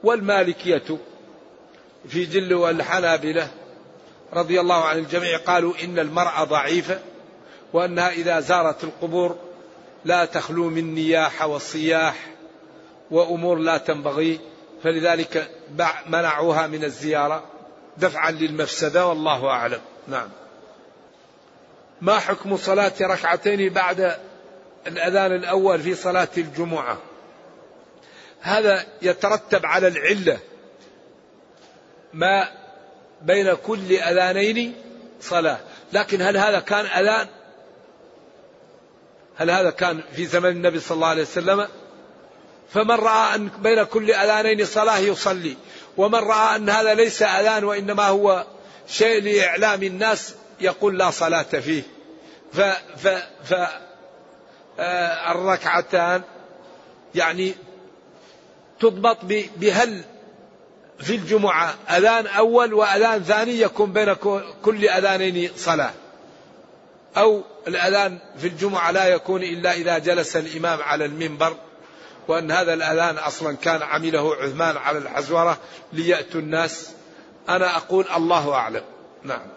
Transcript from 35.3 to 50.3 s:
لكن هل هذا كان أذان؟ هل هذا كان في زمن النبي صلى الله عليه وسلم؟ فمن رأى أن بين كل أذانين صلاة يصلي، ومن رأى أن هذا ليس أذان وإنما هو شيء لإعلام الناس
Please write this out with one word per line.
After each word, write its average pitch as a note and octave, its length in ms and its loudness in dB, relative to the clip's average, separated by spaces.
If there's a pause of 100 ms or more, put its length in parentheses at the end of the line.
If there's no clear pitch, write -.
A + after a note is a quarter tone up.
لكن G3+ 280 0
هل G3 160 2
هذا G3+ 220 2
كان G#3 260 -2
أذان؟ G3 420 0 (2000)
هل E3 160 -2
هذا F3+ 180 2
كان E3 340 -4 (120)
في F3 100 -6
زمن F3 240 2
النبي E3+ 300 0
صلى E3 160 -6
الله D#3+ 120 0
عليه D#3+ 140 0
وسلم؟ F#3+ 460 0 (1080)
فمن A3 220 2
رأى A3 400 2
أن G#3 140 -4 (100)
بين A3 240 4
كل G#3+ 280 0
أذانين G#3+ 540 2
صلاة G#3+ 320 2
يصلي، F#3 580 -2 (420)
ومن G#3+ 220 4
رأى A3 360 2
أن G#3+ 140 -2
هذا A3 240 4
ليس A3 280 4
أذان G#3 420 2
وإنما G3+ 440 0
هو G3 380 4 (420)
شيء A3 340 2
لإعلام G3+ 640 2
الناس G3 520 -2 (260)